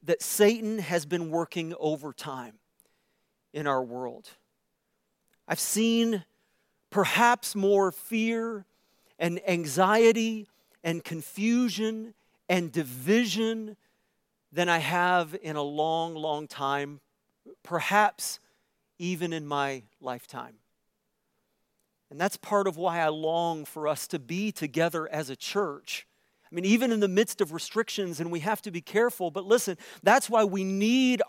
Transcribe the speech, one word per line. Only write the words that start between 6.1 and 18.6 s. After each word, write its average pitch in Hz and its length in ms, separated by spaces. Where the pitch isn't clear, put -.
perhaps 226 640
more 196 380
fear 226 760
and 170 260
anxiety 208 1000
and 165 180
confusion 220 1120
and 175 220
division 208 1040
than 175 160
I 170 100
have 175 640
in 156 140
a 147 60
long, 160 520
long 151 320
time, 143 540
perhaps - 760